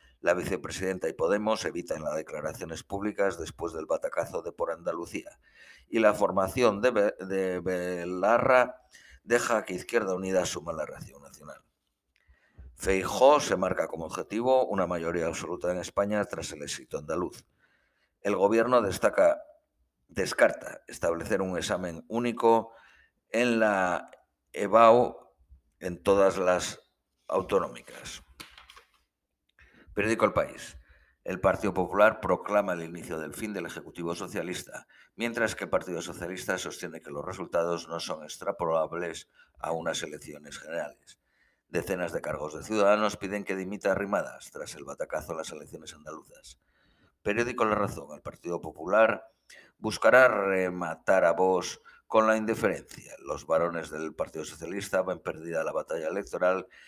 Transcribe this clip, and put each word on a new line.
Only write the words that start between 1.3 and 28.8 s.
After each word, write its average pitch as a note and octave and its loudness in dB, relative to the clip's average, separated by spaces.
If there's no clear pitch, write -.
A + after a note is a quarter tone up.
evitan D#2+ -6
las D2+ -4
declaraciones D#2+ -8
públicas G2 -2
después E2 -8
del D#2+ -8
batacazo D#2+ -4
de E2 -10
Por E2 -4
Andalucía. E2+ -8
Y A2+ 0
la G#2+ 6
formación G2+ 2
de B2 4
Be-, G#2 2
de F#2 -2
Belarra F#2 2
deja A#2 2
que F#2 -6
Izquierda F#2+ -2
Unida F#2 0
asuma E2 -6
la D2+ -6
reacción C#2+ -16
nacional. D2 -20
Feijóo G2+ 4
se G2+ 0
marca F2+ 0
como E2 -8
objetivo A2 0
una F#2+ 0
mayoría E2+ -2
absoluta E2+ -4
en F2+ -4
España G#2 -2
tras - -10
el D2 -12
éxito C#2+ -10
andaluz. D#2+ -6
El G2+ 0
gobierno A2+ 4
destaca, G2 2
descarta - 2
establecer F2+ -2
un F#2 -2
examen F2 -4
único A2+ 2
en A#2 2
la F#2+ 2
ebao A2+ 6
en F2 -6
todas G2 6
las F2+ 0
autonómicas. - -4